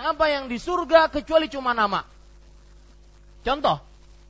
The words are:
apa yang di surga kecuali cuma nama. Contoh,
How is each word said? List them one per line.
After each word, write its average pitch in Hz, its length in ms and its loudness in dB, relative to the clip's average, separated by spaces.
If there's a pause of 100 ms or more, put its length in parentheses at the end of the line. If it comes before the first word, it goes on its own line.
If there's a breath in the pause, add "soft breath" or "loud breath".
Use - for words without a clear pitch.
apa 311 240 0
yang 277 160 -4
di 240 160 -6
surga 320 480 2
kecuali 311 400 0
cuma 254 240 -2
nama. 202 320 -2 (1400)
Contoh, 262 400 -2 (480)